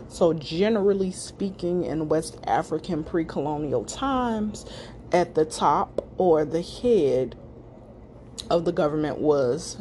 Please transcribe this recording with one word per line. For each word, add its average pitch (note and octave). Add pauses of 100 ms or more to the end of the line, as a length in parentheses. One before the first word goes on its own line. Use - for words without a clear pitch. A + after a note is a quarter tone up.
So E3
generally F#3+
speaking, F3+
in D#3
West D#3
African D3+
pre-colonial D3+
times, A#3+ (480)
at F3
the D#3
top D#3+ (120)
or D#3+
the D#3+
head C#3 (1120)
of E3
the F3
government D3+
was C#3+